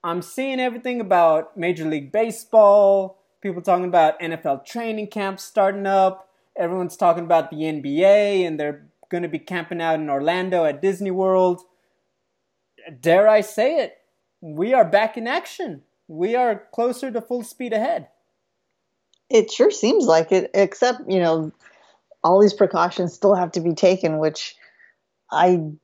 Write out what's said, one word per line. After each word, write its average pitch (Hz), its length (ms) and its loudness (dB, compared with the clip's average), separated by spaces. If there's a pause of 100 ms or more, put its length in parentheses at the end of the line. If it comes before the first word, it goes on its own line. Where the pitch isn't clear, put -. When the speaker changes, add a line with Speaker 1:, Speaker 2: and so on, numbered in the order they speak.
Speaker 1:
I'm 175 180 -4
seeing 262 380 -8
everything 247 400 -6
about 170 560 2
Major 170 300 -4
League 147 260 -6
Baseball, 202 1040 4 (220)
people 180 220 -8
talking 180 240 0
about 165 340 2
N 165 140 -6
F 165 120 -12
L 139 140 -2
training 220 480 -10
camps 196 360 -8
starting 196 440 -2
up. 190 380 2 (320)
Everyone's 175 400 -6
talking 175 260 0
about 165 260 0
the 156 160 -8
N 151 160 -6
B 143 220 -2
A, 202 400 4
and 160 160 -6
they're 147 280 -6 (220)
gonna 175 200 -6
be 151 100 -8
camping 175 400 -8
out 165 200 0
in 151 100 -6
Orlando 170 560 0
at 143 160 -2
Disney 190 300 -2
World. 185 500 2 (1400)
Dare 175 260 4
I 214 140 6
say 254 380 -2
it? - 180 -6 (420)
We 170 340 -4
are 240 120 4
back 208 320 0
in 226 100 -8
action. 254 560 -8 (240)
We 180 280 -4
are 240 360 0
closer 247 400 -4
to 220 100 -6
full 240 220 -8
speed 240 300 -10
ahead. 226 340 -4 (1200)
Speaker 2:
It 220 220 2
sure - 200 2
seems 285 340 0
like 165 260 2
it, 190 220 0
except, 202 560 0
you 185 100 0
know, 160 320 -2 (720)
all 180 160 4
these 202 140 6
precautions 180 600 -2
still 202 220 2
have 175 160 -2
to - 80 -4
be 165 140 -2
taken, 170 460 0
which 156 360 -4 (720)
I 175 320 2 (220)